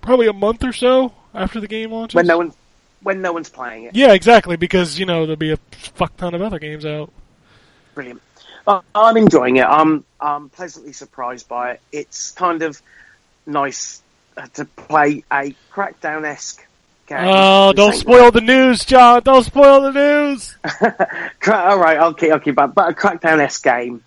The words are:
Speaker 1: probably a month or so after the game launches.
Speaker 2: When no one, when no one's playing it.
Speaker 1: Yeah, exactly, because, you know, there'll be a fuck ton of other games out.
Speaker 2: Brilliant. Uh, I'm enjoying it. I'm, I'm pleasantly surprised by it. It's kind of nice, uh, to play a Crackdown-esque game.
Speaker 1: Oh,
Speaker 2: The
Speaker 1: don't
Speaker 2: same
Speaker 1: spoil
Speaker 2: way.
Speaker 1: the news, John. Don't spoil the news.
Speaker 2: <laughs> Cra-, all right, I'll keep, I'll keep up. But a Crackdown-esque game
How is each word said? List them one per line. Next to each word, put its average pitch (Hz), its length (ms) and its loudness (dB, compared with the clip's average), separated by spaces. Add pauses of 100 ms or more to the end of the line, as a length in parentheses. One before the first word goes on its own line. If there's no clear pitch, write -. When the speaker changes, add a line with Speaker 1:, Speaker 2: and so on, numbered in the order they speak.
Speaker 1:
probably 233 260 2
a 208 60 -2
month 202 300 -4
or 254 100 -6
so 254 400 0 (200)
after 196 260 -8
the 208 80 -12
game 220 240 -12
launches. 226 240 -10
Speaker 2:
When 175 120 2
no 170 100 2
one, 170 160 -6 (480)
when 196 200 -8
no 180 120 -6
one's 165 160 -12
playing 117 360 -18
it. 147 100 -14
Speaker 1:
Yeah, 254 180 4
exactly, 196 440 2
because, 170 420 -4
you 190 60 -6
know, 170 160 -4
there'll 160 160 -6
be 156 160 -6
a 151 40 -6 (140)
fuck - 460 -8
ton 175 180 -10
of 170 60 -8
other 196 180 -8
games 151 260 -16
out. 151 260 -12 (840)
Speaker 2:
Brilliant. 123 260 -18 (440)
Uh, 196 160 -2 (120)
I'm 226 240 2
enjoying 156 400 2
it. 127 80 2
I'm, 156 380 0 (160)
I'm 147 300 -8
pleasantly 151 440 -20
surprised 123 540 -16
by 123 240 -10
it. - 100 -16 (100)
It's - 400 -14
kind 170 300 -6
of 156 200 -10 (640)
nice, 143 560 -10 (340)
uh, 131 100 -18 (100)
to 147 100 -14
play 147 680 -4
a 139 240 -6 (160)
Crackdown-esque 156 960 -12 (420)
game. 143 100 -12 (100)
Speaker 1:
Oh, 190 420 4
Speaker 2:
The 190 60 2
Speaker 1:
don't 208 180 4
Speaker 2:
same - 80 -8
Speaker 1:
spoil 247 240 8
Speaker 2:
way. 240 60 10
Speaker 1:
the 226 100 2
news, 254 420 2
John. 240 400 6
Don't 269 200 4
spoil 277 380 6
the 277 120 -2
news. 285 680 -2
Speaker 2:
<laughs> - 800 -6
Cra-, 190 320 0
all 196 80 2
right, 160 180 2
I'll 165 160 0
keep, 156 180 -2
I'll 151 100 0
keep 147 180 -4
up. 143 160 -2
But 180 140 0
a 165 40 -6
Crackdown-esque 160 720 -2
game 120 440 -4